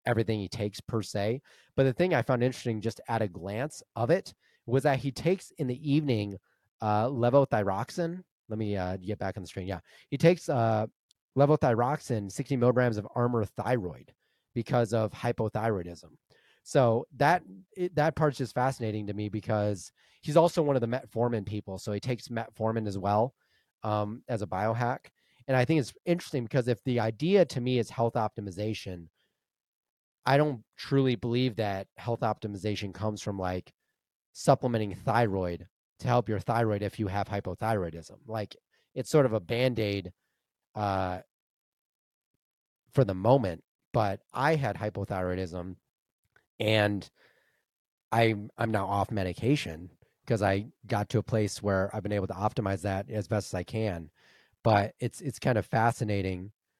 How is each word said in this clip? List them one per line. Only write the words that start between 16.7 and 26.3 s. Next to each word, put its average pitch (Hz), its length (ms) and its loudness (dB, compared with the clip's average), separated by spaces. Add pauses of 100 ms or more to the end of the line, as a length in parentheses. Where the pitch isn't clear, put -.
that, 156 260 4 (320)
it, 180 200 -6
that 151 200 2
part's 151 220 2
just 127 180 -6
fascinating 110 520 -2
to 101 60 -6
me 104 160 -4
because 104 640 -2 (300)
he's 151 160 2
also 165 260 6
one 143 120 2
of 127 60 0
the 117 60 -2
metformin 117 580 -2
people. 101 320 -6
So 107 140 -8
he 104 80 -2
takes 120 300 -6
metformin 113 580 -4
as 98 100 -4
well, 104 380 2 (480)
um, 107 440 -2
as 117 140 -2
a 104 60 -6
biohack. 113 600 -2 (400)
And 131 80 2
I 127 100 4
think 160 140 2
it's 120 140 -4 (120)
interesting 170 380 -2